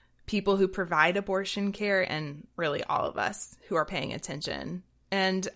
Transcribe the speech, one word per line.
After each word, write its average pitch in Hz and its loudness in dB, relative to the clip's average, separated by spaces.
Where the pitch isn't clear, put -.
people 196 2
who 196 6
provide 175 2
abortion 196 0
care, 202 2
and 151 -6
really 151 0
all - 0
of - -4
us - -4
who 185 0
are 156 4
paying - -4
attention. 151 -6
And 190 2